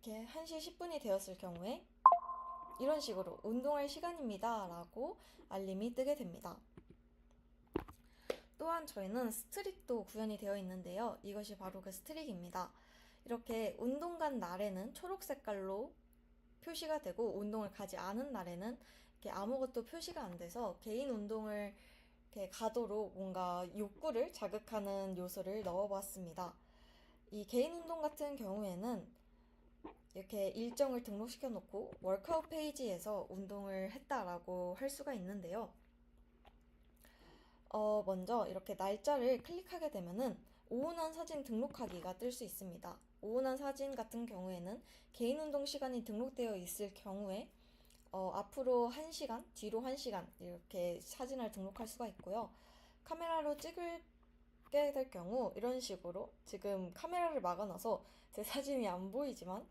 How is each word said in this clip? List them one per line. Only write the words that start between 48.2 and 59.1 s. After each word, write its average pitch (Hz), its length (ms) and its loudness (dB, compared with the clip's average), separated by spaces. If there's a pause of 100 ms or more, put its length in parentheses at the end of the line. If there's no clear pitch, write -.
앞으로 240 540 4
한 311 240 -6
시간, 240 400 -4
뒤로 214 260 0
한 262 160 0
시간 202 340 -4 (120)
이렇게 175 580 -2
사진을 247 540 -4
등록할 196 340 -4
수가 226 200 -4
있고요. 202 420 -2 (560)
카메라로 320 500 2
찍게 339 460 -4 (720)
될 285 380 6
경우 202 460 0
이런 247 240 2
식으로 185 540 -4 (120)
지금 190 480 0
카메라를 339 460 2
막아놔서 185 640 2 (300)
제 208 100 -2
사진이 269 460 2
안 185 200 0
보이지만 233 600 -2